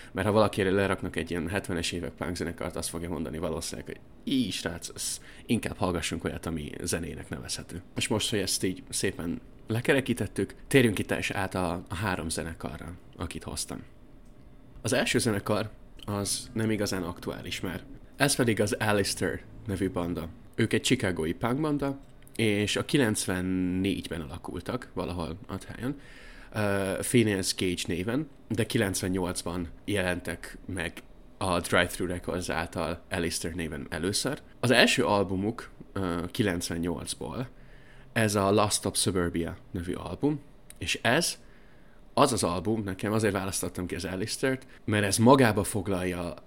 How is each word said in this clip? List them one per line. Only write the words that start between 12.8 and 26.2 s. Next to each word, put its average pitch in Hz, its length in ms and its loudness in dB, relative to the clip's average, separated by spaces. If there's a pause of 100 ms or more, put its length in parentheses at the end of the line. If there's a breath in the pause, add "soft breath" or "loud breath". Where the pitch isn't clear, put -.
akit 87 260 -6
hoztam. - 400 -8 (1000)
Az - 120 0
első 131 260 4
zenekar 107 500 2 (360)
az 101 480 -2
nem 110 180 0
igazán 98 320 0
aktuális - 560 -6
már. 92 240 -4 (320)
Ez 139 200 4
pedig 117 260 4
az 107 120 2
Alistair 104 680 2 (260)
nevű 95 240 0
banda. 87 380 -2 (280)
Ők 113 160 2
egy 110 80 2
chicagói 87 520 2
punk 123 280 -2
banda, 139 380 0 (360)
és 104 400 2
a 95 100 0
kilencvennégyben 92 1400 0
alakultak - 720 -8
valahol 87 440 -4 (120)
ott 95 140 -6
helyen, 143 360 -6 (540 loud breath)